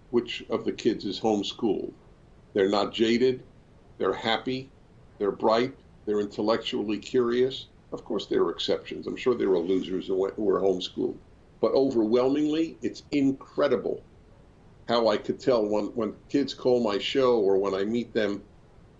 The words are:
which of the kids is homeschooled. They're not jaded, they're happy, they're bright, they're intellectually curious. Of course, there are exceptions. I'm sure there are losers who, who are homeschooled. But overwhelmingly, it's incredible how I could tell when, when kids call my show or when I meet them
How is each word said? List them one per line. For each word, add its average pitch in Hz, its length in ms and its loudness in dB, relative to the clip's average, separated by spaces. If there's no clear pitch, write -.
which - 400 -2
of 110 140 -4
the - 80 -2
kids 107 320 -2
is 95 160 -6
homeschooled. 104 720 -2
They're 98 160 2
not 101 240 0
jaded, 120 520 2
they're 95 140 0
happy, 131 600 -4
they're 101 120 0
bright, 117 420 2
they're 104 140 0
intellectually 110 800 -2
curious. 123 680 0
Of - 120 -10
course, - 220 -6
there 95 180 2
are 85 80 0
exceptions. - 560 -6
I'm 95 80 -6
sure 120 180 0
there 107 160 0
are 90 80 4
losers 87 480 -2
who, 95 300 0
who 107 120 -2
are 90 120 4
homeschooled. 95 560 -2
But 110 120 2
overwhelmingly, 135 1080 2
it's - 280 -6
incredible 135 960 0
how 117 200 4
I 104 80 4
could - 240 -4
tell 117 260 2
when, 104 200 0
when 104 280 -4
kids 143 260 -2
call 123 300 2
my 101 140 0
show 123 400 2
or 98 200 4
when 98 160 0
I 95 80 0
meet 117 300 -4
them 101 320 0